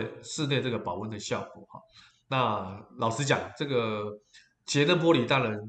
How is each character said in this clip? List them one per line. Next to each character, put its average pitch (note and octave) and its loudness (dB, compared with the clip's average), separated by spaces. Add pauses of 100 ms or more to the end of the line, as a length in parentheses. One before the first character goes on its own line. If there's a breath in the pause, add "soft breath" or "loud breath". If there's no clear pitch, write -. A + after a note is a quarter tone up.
(220)
室 - -4
内 C3+ 2
这 B2+ -2
个 A2+ 0
保 F2+ -4
温 G#2+ -6
的 G#2+ -8
效 G2 -4 (120)
果 - -20
哈。 - -18 (460 soft breath)
那 G#2 0 (200)
老 A#2 2
实 C#3 0
讲， C3 0
这 D#3 -4
个 A2 0 (560 soft breath)
节 C#3+ 4
能 E3+ 6
玻 E3 6
璃 B2 4
当 C3 2
然 G#2+ -2